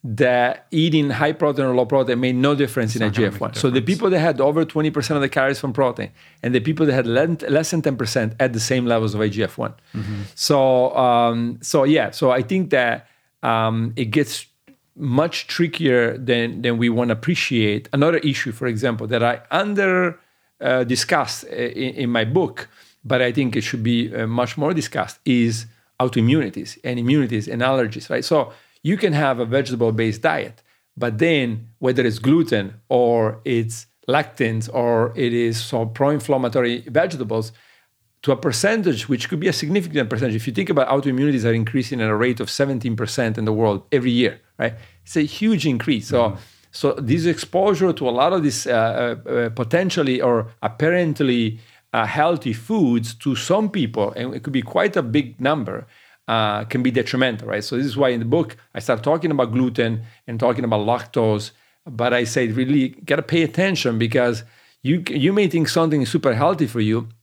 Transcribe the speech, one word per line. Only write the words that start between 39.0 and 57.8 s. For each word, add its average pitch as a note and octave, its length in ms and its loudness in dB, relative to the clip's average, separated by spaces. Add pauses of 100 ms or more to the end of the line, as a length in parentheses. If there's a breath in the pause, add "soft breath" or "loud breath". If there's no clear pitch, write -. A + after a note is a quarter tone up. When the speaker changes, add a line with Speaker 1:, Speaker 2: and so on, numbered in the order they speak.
Speaker 1:
which B2 200 -2
could D#3+ 120 -4
be F#3+ 80 0
a E3 40 2
significant D3+ 560 -2
percentage. A#2 280 -2
If A2 100 -4
you B2+ 80 -4
think G3 160 -2
about C#3+ 180 4
autoimmunities C#3 560 2
are A#2 80 2
increasing A#2 480 -2
at A2 80 2
a G#2+ 60 2 (120)
rate A#2+ 140 0
of G#2 80 -4
seventeen B2 480 -2
percent A2 420 -2
in A2 60 -2
the G#2+ 80 0
world G#2+ 380 2
every B2+ 220 2 (100)
year, - 180 0 (180)
right? A#2 160 -2 (300 loud breath)
It's - 120 -6
a D3+ 100 2 (140)
huge G#3 260 2
increase. B2 420 -2
So, B2+ 120 2 (100)
Speaker 2:
Mm-hmm. F#2 100 -10 (400 loud breath)
Speaker 1:
so - 60 0 (240)
this F3 160 2
exposure F#3 640 2
to C#3+ 160 -2
a A#2+ 120 0
lot E3 120 4
of F3+ 100 2
these, - 240 -2
uh, B2 60 0 (540)
uh, B2 40 -8
uh, A#2+ 200 0
potentially C3+ 720 0
or A#2 240 2 (160 loud breath)
apparently, B2+ 960 0 (340 loud breath)
uh, A2+ 140 0
healthy D3+ 480 0
foods A#2+ 600 0
to C#3 220 -2
some G#3 320 0
people, A2+ 380 -2 (100)
and B2 180 -8
it - 80 -10
could C#3+ 120 -6
be B2 80 0
quite F3+ 340 0
a E3+ 60 0
big A#2+ 380 -2
number, B2+ 460 -2 (400 soft breath)
uh, A2 380 -2
can B2 180 -4
be B2+ 80 2
detrimental, B2 580 0
right? G#2 160 -2
So - 120 -6
this C3+ 100 -2